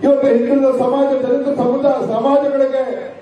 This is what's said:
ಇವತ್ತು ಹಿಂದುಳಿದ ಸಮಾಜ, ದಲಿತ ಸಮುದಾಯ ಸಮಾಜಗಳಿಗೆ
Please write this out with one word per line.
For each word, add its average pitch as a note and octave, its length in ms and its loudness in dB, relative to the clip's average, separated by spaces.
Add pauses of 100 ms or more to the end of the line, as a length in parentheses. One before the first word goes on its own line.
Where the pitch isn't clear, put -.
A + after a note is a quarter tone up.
ಇವತ್ತು C#4 240 2
ಹಿಂದುಳಿದ B3+ 520 2
ಸಮಾಜ, C4 460 0
ದಲಿತ C4+ 320 -2
ಸಮುದಾಯ B3+ 500 0
ಸಮಾಜಗಳಿಗೆ C4+ 1160 -2